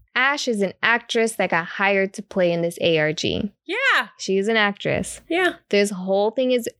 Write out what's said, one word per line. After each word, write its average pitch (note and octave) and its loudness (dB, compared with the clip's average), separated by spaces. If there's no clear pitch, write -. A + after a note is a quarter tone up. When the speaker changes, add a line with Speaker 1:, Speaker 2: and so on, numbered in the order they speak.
Speaker 1:
Ash C4+ 0
is G#3 0
an F#3 0
actress A3+ 0
that F#3 0
got E3+ 0
hired G3 0
to G#3 -10
play F3+ 0
in E3+ 0
this E3+ -2
A E3 2
R D#3 0
G. D#3+ -4
Speaker 2:
Yeah. F#4+ 0
Speaker 1:
She F#3+ -2
is G3 0
an A3+ 0
actress. G3+ -2
Speaker 2:
Yeah. E4+ 0
Speaker 1:
This G3+ 4
whole G3 0
thing B3+ 0
is A#3+ 0